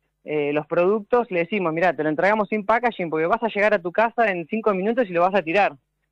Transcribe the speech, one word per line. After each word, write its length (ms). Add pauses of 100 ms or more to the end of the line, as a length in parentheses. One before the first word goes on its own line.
(240)
eh, 280
los 140
productos, 640
le 100
decimos, 320
"Mirá, 220
te 80
lo 60
entregamos 400
sin 180
packaging 420
porque 180
vas 180
a 40
llegar 240
a 60
tu 140
casa 400
en 160
cinco 260
minutos 340
y 40
lo 80
vas 160
a 60
tirar. 340 (360)